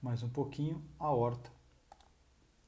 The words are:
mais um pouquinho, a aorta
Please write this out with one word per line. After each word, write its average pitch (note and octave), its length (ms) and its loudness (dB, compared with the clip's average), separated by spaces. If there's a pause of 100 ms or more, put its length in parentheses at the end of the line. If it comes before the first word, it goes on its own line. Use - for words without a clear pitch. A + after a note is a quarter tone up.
mais A#2 220 -2
um A#2 60 -2
pouquinho, C#3+ 540 -2 (160)
a D#3+ 60 -2
aorta A#2+ 460 2 (1160)